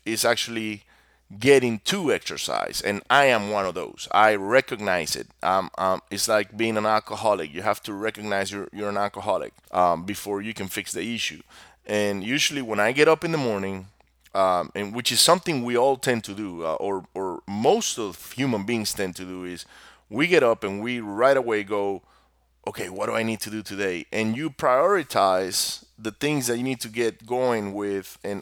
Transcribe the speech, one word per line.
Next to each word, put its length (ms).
is 180
actually 600
getting 420
to 300
exercise, 680
and 300
I 160
am 240
one 160
of 80
those. 380
I 240
recognize 800
it. 140
Um, 340
um, 240
it's 160
like 300
being 220
an 80
alcoholic. 640
You 80
have 220
to 100
recognize 580
you're, 220
you're 160
an 80
alcoholic, 560
um, 320
before 360
you 140
can 140
fix 220
the 120
issue. 280
And 360
usually 400
when 160
I 140
get 160
up 160
in 80
the 60
morning, 480
um, 440
and 180
which 160
is 100
something 440
we 120
all 200
tend 280
to 100
do, 300
uh, 100
or, 300
or 340
most 500
of 340
human 320
beings 300
tend 220
to 80
do, 200
is 200
we 200
get 160
up 180
and 180
we 200
right 360
away 280
go, 380
"Okay, 260
what 160
do 80
I 100
need 160
to 100
do 120
today?" 500
And 240
you 140
prioritize 1300
the 140
things 340
that 120
you 40
need 200
to 60
get 380
going 480
with 480
and 200